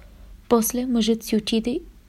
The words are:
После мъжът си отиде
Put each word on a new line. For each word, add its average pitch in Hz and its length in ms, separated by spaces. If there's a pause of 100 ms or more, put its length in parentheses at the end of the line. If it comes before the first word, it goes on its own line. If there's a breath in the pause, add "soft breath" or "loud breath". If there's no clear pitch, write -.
(480 soft breath)
После 240 380
мъжът 226 360
си - 140
отиде 226 440 (280)